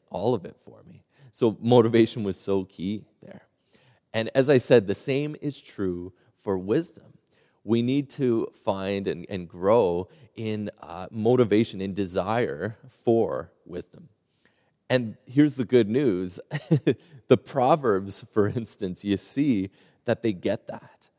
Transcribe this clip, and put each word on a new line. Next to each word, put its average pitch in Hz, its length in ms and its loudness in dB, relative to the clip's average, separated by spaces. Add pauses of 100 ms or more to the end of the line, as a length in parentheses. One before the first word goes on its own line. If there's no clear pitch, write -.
(120)
all 113 240 0
of 92 100 -6
it - 180 -18
for - 240 -20
me. - 160 -20 (280)
So 113 280 0
motivation 117 600 4
was 98 180 -6
so 98 260 -2
key 98 400 -8 (180)
there. - 240 -20 (640)
And 113 220 -4
as 135 160 4
I 131 80 6
said, 120 260 4
the 98 80 -2
same 147 480 -4
is 147 180 -8
true 90 540 -8 (300)
for 98 140 -2
wisdom. 110 480 -4 (580)
We 113 180 2
need 135 300 -2
to 117 420 0
find 98 540 -4
and, 82 220 -4
and 90 180 -8
grow 92 600 2 (260)
in, 107 340 -6 (120)
uh, 87 280 -14
motivation, 107 720 2
in 98 140 -4
desire 95 840 -4 (120)
for 87 640 0 (140)
wisdom. - 440 -14 (800)
And 123 260 0 (100)
here's 139 300 2
the 127 100 -4
good 113 240 4
news. 95 560 -2
<laughs> - 40 -20 (800)
The 127 80 6
Proverbs, 117 960 0
for 104 160 2
instance, 101 560 -8
you 101 100 0
see 113 540 -2 (340)
that 117 180 -2
they 110 120 0
get 98 340 -4
that. - 520 -18